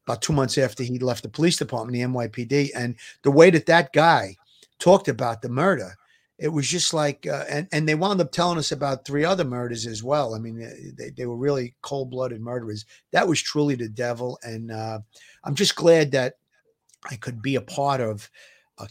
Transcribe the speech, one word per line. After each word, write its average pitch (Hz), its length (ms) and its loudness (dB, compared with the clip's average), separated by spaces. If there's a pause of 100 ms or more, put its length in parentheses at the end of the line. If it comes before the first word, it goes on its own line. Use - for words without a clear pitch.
about 117 160 -4
two - 120 0
months 135 240 2
after 135 260 0
he 123 160 -4
left 123 240 -2
the - 60 -12
police 160 280 2
department, 120 360 -6
the 120 80 -2
N 127 100 -2
Y 120 160 -2
P 117 160 -8
D. 139 320 0
And 120 200 -4 (260)
the 143 100 4
way 160 200 10
that 160 160 2
that 165 260 4
guy 143 420 4 (440)
talked 190 280 6
about 117 360 -4
the 127 60 -6
murder, 123 460 0 (440)
it 156 100 -4
was 147 180 -2
just 165 260 -2
like, 151 340 -2
uh, 143 220 -4
and, 147 220 -4
and 156 160 0
they 156 80 2
wound 185 240 0
up 165 120 -2
telling 175 260 0
us 147 140 -4
about 135 340 -4
three 143 180 -2
other 175 220 0
murders 120 400 -6
as 110 180 -10
well. 131 300 -2
I 110 60 -6
mean, 113 180 -10
they, 123 340 -16 (140)
they, - 60 -12
they 127 160 -10
were 120 100 -8
really 131 460 -2
cold-blooded 127 580 -8
murderers. 113 440 -8 (260)
That 202 160 2
was 156 140 0
truly 147 340 0
the 120 140 -6
devil. 120 540 -6
And, 113 280 -10
uh, 110 280 -8 (440)
I'm 143 120 -4
just 190 200 0
glad 160 360 6
that 127 240 0 (720)
I 127 60 -10
could 113 260 -10
be 135 140 -2
a 117 60 -2
part 139 400 -2
of, 110 280 -6 (480)
uh, 107 140 -14